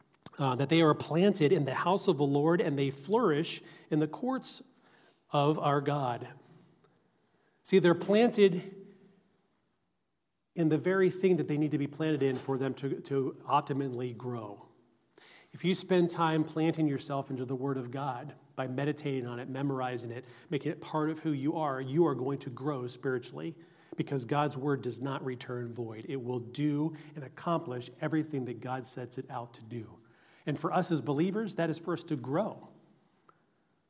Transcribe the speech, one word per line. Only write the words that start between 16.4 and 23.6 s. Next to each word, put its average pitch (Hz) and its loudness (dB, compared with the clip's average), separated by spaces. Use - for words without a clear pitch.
planting 160 0
yourself 139 -4
into 131 -6
the 127 -4
Word 135 -2
of 123 -6
God 139 -6
by 131 -4
meditating 135 -2
on 120 -6
it, 135 -10
memorizing 131 -2
it, 123 -10
making 147 -2
it - -8
part 156 -2
of 156 -4
who 160 -2
you 143 0
are, 139 -2
you 139 4
are 143 4
going 131 -2
to 131 -10
grow 127 -4
spiritually 135 -4